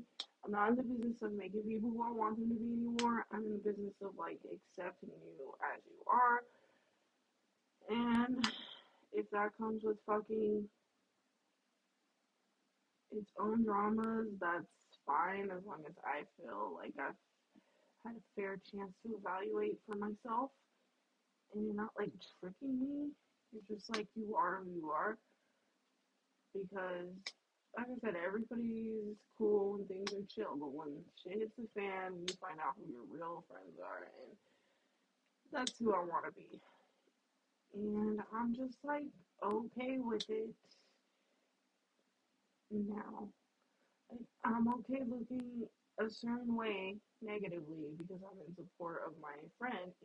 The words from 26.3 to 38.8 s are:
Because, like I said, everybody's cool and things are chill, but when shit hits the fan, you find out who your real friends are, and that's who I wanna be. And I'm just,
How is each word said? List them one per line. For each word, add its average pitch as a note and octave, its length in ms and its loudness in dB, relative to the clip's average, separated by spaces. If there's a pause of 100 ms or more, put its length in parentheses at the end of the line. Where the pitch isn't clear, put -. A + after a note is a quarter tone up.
Because, F#3 600 -4 (640)
like B3 100 -2
I B3 160 -6
said, G3+ 140 2
everybody's A3 1000 -2 (220)
cool G#3 400 6
and G3 100 -4
things G3 260 -4
are G3 200 -4
chill, G3+ 260 -2
but C#3+ 140 -4
when D3+ 160 -6 (340)
shit F#3 160 -4
hits A3 180 -4
the A3+ 100 -6 (120)
fan, F#3+ 340 -2 (140)
you F#3 140 -2
find D#3 180 -8
out D#3 180 -2
who E3 140 -10
your A#2+ 180 -10
real E3 400 -8
friends F#2 340 -16
are, F#2 200 -8
and - 280 -16 (1200)
that's C4 260 -2
who A3+ 140 4
I F3+ 60 4
wanna E3 360 -2
be. - 260 -16 (1160)
And G#3 460 2 (120)
I'm A#3 220 0
just, B3+ 280 -4